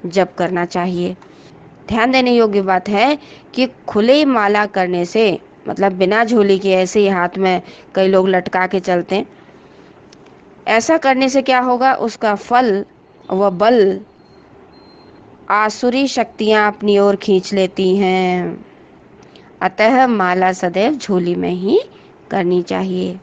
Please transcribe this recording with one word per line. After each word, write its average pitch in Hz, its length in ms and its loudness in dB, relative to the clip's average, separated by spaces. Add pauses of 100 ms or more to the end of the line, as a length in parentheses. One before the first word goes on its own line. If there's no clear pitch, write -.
जप 196 320 -2
करना 175 280 -2
चाहिए। 180 500 -4 (720)
ध्यान 226 240 0
देने 254 200 2
योग्य 214 300 2
बात 190 280 -2
है 247 280 0 (380)
कि 254 120 0 (200)
खुले 247 380 2
माला 208 420 2
करने 180 380 -2
से, 220 340 0 (280)
मतलब 196 260 -2
बिना 190 300 0
झोली 202 360 2
के 190 120 -2
ऐसे 185 280 0
ही 202 80 4
हाथ 180 300 -2
में 185 240 0 (340)
कई 190 120 2
लोग 190 220 2
लटका 185 380 0
के 190 120 -4
चलते 180 360 -2
हैं, 202 100 -4 (1400)
ऐसा 233 300 2
करने 269 320 0
से 269 120 0
क्या 254 180 2
होगा, 254 340 0
उसका 214 420 -2
फल 226 500 0 (380)
व 196 280 0
बल 196 480 2 (1500)
आसुरी 240 560 0
शक्तियां 214 600 0
अपनी 208 320 0
ओर 202 180 4
खींच 190 360 0
लेती 190 440 0
हैं। 185 680 -2 (960)
अतः 240 460 2
माला 185 460 0
सदैव 190 420 -2
झोली 180 400 -2
में 180 160 -4
ही 190 280 0 (520)
करनी 180 320 0
चाहिए। 185 600 -6